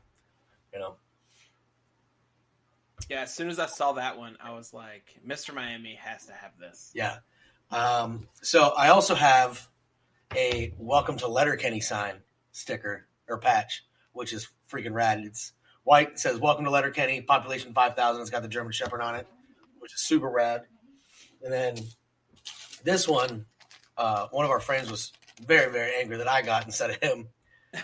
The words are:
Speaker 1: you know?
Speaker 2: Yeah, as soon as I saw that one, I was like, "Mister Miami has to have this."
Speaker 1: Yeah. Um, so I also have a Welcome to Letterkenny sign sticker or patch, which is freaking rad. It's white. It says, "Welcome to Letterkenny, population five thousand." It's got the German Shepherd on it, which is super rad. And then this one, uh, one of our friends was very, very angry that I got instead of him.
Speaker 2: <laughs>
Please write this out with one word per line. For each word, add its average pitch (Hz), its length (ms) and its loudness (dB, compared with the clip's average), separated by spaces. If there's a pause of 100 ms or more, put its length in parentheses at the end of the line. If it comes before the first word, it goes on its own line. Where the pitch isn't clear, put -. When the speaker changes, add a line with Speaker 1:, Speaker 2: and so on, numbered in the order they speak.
(720)
Speaker 1:
you 98 60 -12
know? 95 160 -10 (2250)
Speaker 2:
Yeah, 135 140 -6
as - 100 -10
soon 170 160 -6
as 170 100 -6
I 165 60 -2
saw 147 280 -2
that 127 240 -6
one, 117 240 -16
I 117 100 -14
was 117 220 -16
like, 107 520 -20
"Mister 147 260 -10
Miami 117 440 -10
has 110 320 -14
to 104 60 -20
have 95 240 -20
this." 87 360 -20
Speaker 1:
Yeah. 107 240 -6 (520)
Um, 117 600 -2 (120)
so 160 360 6
I 143 120 8
also 190 240 8
have 131 540 4 (680)
a 123 440 0
Welcome 139 400 0
to 123 100 -4
Letterkenny 123 540 0
sign 104 400 -4 (320)
sticker 104 540 -8 (200)
or 117 120 -6
patch, 113 460 0 (280)
which - 180 -8
is 110 160 -8 (220)
freaking 110 240 -8
rad. 113 260 2
It's - 320 -12 (320)
white. 147 280 6
It - 80 -10
says, 123 200 -2
"Welcome 147 260 2
to 139 60 0
Letterkenny, 139 500 0
population 127 520 0
five 120 220 4
thousand." 120 260 2
It's 117 100 -8
got 123 100 -4
the 110 60 -10
German 113 240 -6
Shepherd 120 300 -6
on 117 140 -4
it, 120 120 -10 (520)
which - 140 -20
is - 80 -4
super 131 280 2
rad. 120 360 0 (800)
And 131 100 -6
then 127 240 -2 (1080)
this 180 240 2
one, 123 380 0 (520)
uh, 107 340 0
one 139 120 0
of 143 80 2
our 120 80 4
friends 131 300 -2
was 104 240 -6 (280)
very, 131 300 4
very 123 280 -2
angry 113 180 -4
that 120 100 -4
I 135 140 4
got 113 240 0
instead 110 240 -4
of 107 120 -6
him. 120 280 -2 (440)
Speaker 2:
<laughs> - 100 -10